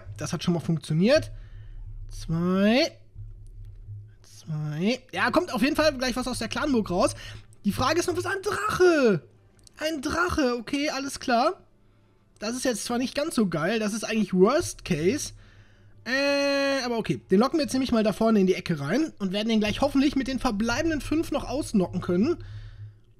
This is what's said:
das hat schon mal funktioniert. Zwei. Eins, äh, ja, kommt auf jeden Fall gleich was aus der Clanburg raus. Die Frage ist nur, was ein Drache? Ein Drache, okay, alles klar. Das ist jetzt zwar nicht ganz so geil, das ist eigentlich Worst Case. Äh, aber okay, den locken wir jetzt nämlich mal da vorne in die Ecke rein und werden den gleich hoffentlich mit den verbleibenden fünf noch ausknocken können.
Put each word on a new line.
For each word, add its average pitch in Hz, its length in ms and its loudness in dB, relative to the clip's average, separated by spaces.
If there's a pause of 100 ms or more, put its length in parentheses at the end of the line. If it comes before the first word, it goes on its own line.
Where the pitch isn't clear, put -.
(160)
das - 160 -8
hat 165 100 -4
schon 175 120 0
mal 165 80 0
funktioniert. 175 720 2 (760)
Zwei. 190 880 2 (1300)
Eins, - 260 -20
äh, 151 500 -2 (120)
ja, 208 200 0
kommt 349 220 2
auf 202 80 0
jeden 294 140 2
Fall 302 220 2
gleich 247 180 -2
was 254 120 -4
aus 240 120 -4
der 226 80 -4
Clanburg 247 420 0
raus. 190 260 2 (480)
Die 202 80 2
Frage 277 280 2
ist - 80 0
nur, 339 100 0
was 359 80 -4
ein 392 160 -4
Drache? 359 840 4 (540)
Ein 302 240 -4
Drache, 311 560 0
okay, 285 320 -2
alles 277 300 -6
klar. 262 420 2 (800)
Das 220 160 -6
ist 254 100 -6
jetzt 233 200 -2
zwar 240 120 -2
nicht 254 180 -2
ganz 302 200 -2
so 214 120 4
geil, 175 320 0
das 208 140 -2
ist 220 100 -6
eigentlich 220 300 -2
Worst 220 520 4
Case. 180 480 0 (720)
Äh, 277 800 0
aber 240 140 -2
okay, 175 220 -2 (120)
den 190 80 6
locken 269 180 4
wir 294 60 2
jetzt 226 100 -4
nämlich 262 180 0
mal 220 120 4
da 208 100 4
vorne 226 260 4
in 185 60 6
die 185 80 4
Ecke 165 260 -2
rein 226 380 0
und 190 160 -4
werden 214 160 -2
den 220 100 4
gleich 214 220 0
hoffentlich 277 340 2
mit 254 120 0
den 262 120 -4
verbleibenden 254 640 0
fünf 311 300 -2
noch 277 180 -4
ausknocken 214 520 -2
können. 202 360 2 (800)